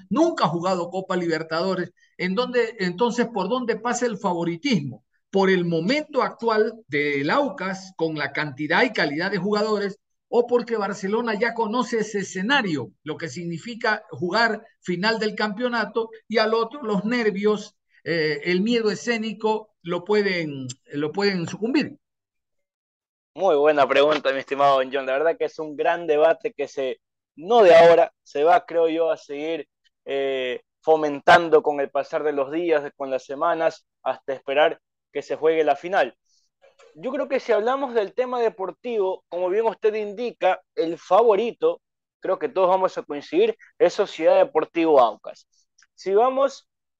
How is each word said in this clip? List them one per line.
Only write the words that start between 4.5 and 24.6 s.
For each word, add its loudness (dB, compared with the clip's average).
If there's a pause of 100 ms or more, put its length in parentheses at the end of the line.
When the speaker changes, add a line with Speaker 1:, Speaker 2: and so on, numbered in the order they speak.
Speaker 1:
¿Por 4
el 2
momento -2
actual 0
del -2
Aucas, -4
con -4
la -4
cantidad -2
y 0
calidad -2
de -2
jugadores, -2 (280)
o 2
porque 0
Barcelona -2
ya -2
conoce -2
ese -4
escenario, -2 (140)
lo -8
que -8
significa -6
jugar -2 (140)
final -2
del -4
campeonato, -4 (160)
y -2
al 2
otro -4
los -2
nervios, -2 (260)
eh, -2
el 0
miedo 0
escénico -4 (120)
lo -6
pueden, 0 (260)
lo -4
pueden -2
sucumbir? -2 (1400)
Speaker 2:
Muy 2
buena 4
pregunta, 4
mi -4
estimado 2